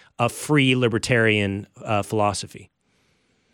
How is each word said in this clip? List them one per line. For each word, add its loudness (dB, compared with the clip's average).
a 2
free 2
libertarian, 0
uh, -2
philosophy? -4